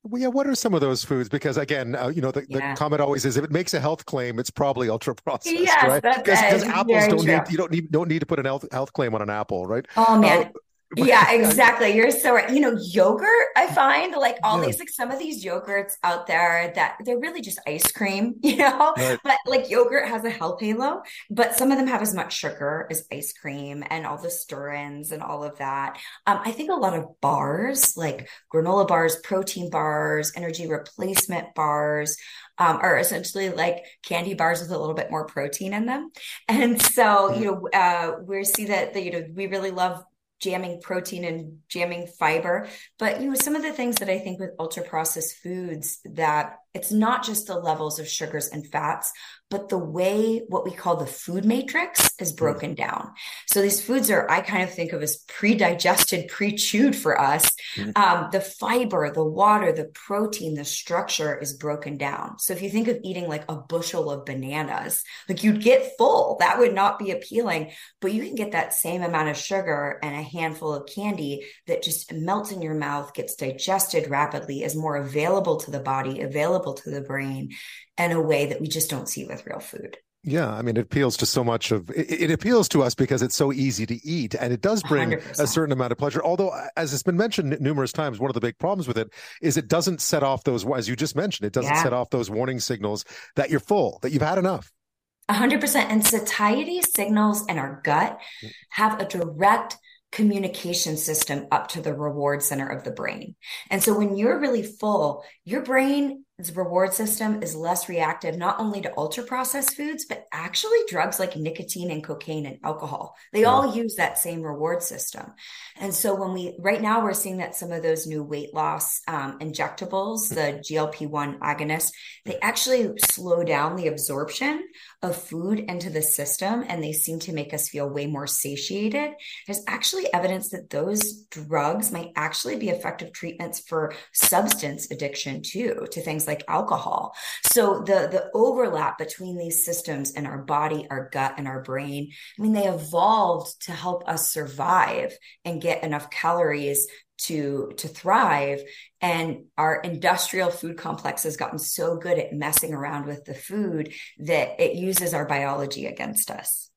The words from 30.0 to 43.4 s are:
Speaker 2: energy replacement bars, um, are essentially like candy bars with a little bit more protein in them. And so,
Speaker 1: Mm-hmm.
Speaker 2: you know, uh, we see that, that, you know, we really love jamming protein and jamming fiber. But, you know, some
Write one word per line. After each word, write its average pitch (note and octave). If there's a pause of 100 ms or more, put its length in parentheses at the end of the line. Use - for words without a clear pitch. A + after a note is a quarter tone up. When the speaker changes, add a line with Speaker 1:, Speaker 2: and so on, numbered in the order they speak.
Speaker 2:
energy E3
replacement F3
bars, D3+ (400)
um, F#3
are E3+
essentially F#3+
like F3 (180)
candy F3
bars E3+
with E3+
a F3+
little D#3
bit -
more D#3
protein D3+
in G#3+
them. C#4 (380)
And A#3+
so, G#3
Speaker 1:
Mm-hmm. A3
Speaker 2:
you G#3+
know, F3+ (100)
uh, F3 (120)
we G3
see G#3
that, F#3+
that, G3
you F3
know, E3
we F#3+
really F#3+
love F3+ (380)
jamming F#3
protein F3+
and E3 (100)
jamming F3
fiber. E3+ (280)
But, G#3+
you C4+
know, C4+
some D4